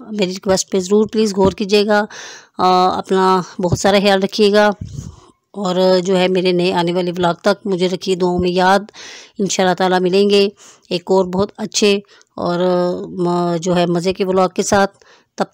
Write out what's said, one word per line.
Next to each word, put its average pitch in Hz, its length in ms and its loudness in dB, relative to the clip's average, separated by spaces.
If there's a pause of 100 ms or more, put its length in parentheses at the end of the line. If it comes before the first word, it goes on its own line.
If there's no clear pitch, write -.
मेरी 208 300 -4
रिक्वेस्ट 190 400 -4
पे 190 80 0
ज़रूर 208 320 0
प्लीज़ 214 220 -2
गौर 190 200 2
कीजिएगा। 208 460 0 (600)
अ, 185 380 2
अपना 185 460 0 (160)
बहुत 175 180 0
सारा 202 220 2
ख्याल 196 200 2
रखिएगा 208 540 2 (800)
और 185 460 2
जो 185 160 0
है 180 120 2
मेरे 185 240 0
नए 180 200 0
आने 175 200 0
वाले 180 200 -2
व्लॉग 170 320 0
तक 202 220 2
मुझे 185 200 -2
रखिए 180 300 -4
दुआओं 180 220 0
में 180 120 0
याद। 185 420 2 (480)
इंशाल्लाह 185 340 0
ताला 185 260 0
मिलेंगे 202 520 2 (400)
एक 175 180 -4
और 190 160 2
बहुत 190 320 -4
अच्छे 202 440 0 (360)
और, 175 200 -4 (600)
म-, 175 380 -2
जो 175 140 -4
है 175 140 0
मज़े 175 260 -2
के 196 120 -4
व्लॉग 185 280 0
के 208 100 -4
साथ। 196 240 2 (520)
तब 190 160 -4